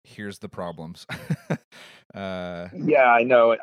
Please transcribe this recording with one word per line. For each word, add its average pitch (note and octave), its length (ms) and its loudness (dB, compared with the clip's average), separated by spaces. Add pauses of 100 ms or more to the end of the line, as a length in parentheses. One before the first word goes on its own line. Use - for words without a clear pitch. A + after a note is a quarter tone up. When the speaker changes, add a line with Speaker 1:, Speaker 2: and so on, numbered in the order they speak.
Speaker 1:
Here's G2+ 360 -14
the G#2 80 -16
problems." E2+ 600 -14
<laughs> - 480 -8 (560)
Uh, F2+ 600 -10
Speaker 2:
Yeah, C#3+ 360 2
I A#2 140 6
know. A#2 400 4